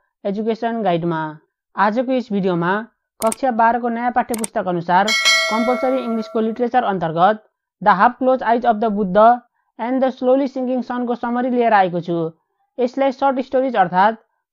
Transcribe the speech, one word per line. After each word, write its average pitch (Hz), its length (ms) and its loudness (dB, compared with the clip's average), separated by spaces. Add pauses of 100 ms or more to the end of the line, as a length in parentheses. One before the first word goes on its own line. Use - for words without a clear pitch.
(240)
एजुकेसन 220 600 -4
गाइडमा। 170 360 0 (560)
आजको 220 360 0
यस 254 200 -2
भिडियोमा 180 400 0 (480)
कक्षा 233 320 -2
बाह्रको 233 380 2
नयाँ 233 220 -2
पाठ्य 240 240 -2
पुस्तक 220 320 -4
अनुसार 180 400 2 (440)
कम्पलसरी 247 520 0
इङ्ग्लिसको 226 360 -4
लिटरेचर 233 440 -2
अन्तर्गत 190 580 0 (400)
The 196 200 4
Half 247 180 2
Closed 254 320 0
Eyes 233 220 2
of 214 100 -2
the 226 160 0
Buddha 208 280 4 (520)
and 247 240 -2
the 254 160 0
Slowly 262 380 2
Sinking 254 340 -4
Sunको 247 240 -4
समरी 247 340 -4
लिएर 233 240 2
आएको 180 280 2
छु। 170 180 -4 (580)
यसलाई 262 340 0
सर्ट 269 280 -2
स्टोरिज 262 360 -2
अर्थात् 190 480 2 (300)